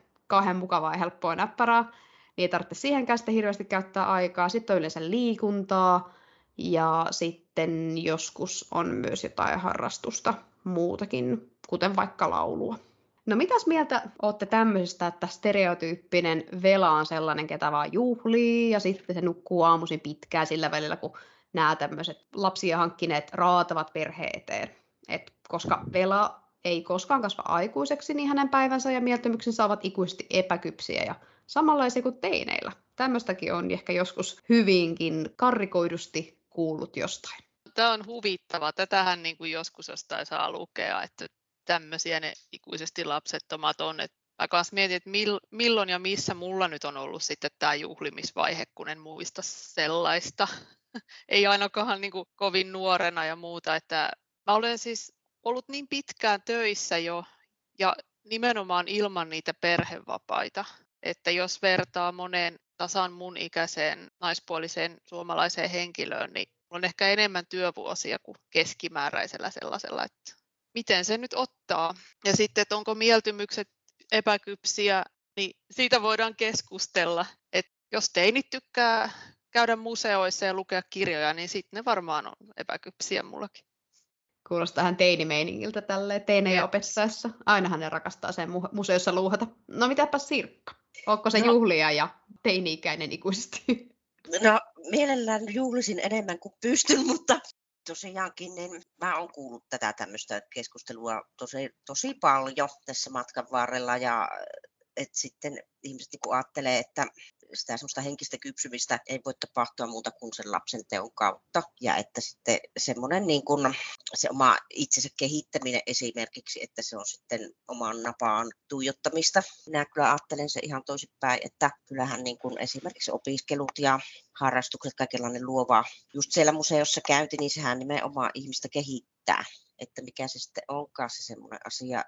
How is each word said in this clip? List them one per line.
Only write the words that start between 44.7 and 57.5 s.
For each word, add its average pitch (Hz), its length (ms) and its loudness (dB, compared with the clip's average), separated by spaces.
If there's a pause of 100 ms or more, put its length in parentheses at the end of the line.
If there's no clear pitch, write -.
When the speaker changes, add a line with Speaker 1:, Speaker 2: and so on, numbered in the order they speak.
Speaker 2:
mietin, 190 240 2
että 190 140 -10
mil-, 208 300 0 (100)
milloin 220 380 2
ja 180 100 0
missä 190 360 -2
mulla 185 340 -2
nyt 151 160 -8
on 143 120 -6
ollut 135 260 -8
sitten - 360 -6
tää 151 160 2
juhlimisvaihe, 156 920 -4 (100)
kun - 140 -12
en 156 120 -10
muista 156 440 -12
sellaista. 165 1040 0 (460)
<laughs> - 340 -18
Ei 202 180 6
ainakaan 202 540 2
niin 196 100 -6
kuin 185 160 -8 (100)
kovin 190 360 0
nuorena 180 520 0
ja 160 120 -4
muuta. 170 400 -4
Että 160 340 -2 (360)
mä 202 80 6
olen 233 240 2
siis - 340 -8 (320)
ollut 247 240 -2
niin 277 200 -10
pitkään 220 540 0
töissä 214 560 -2
jo 170 260 -4 (540)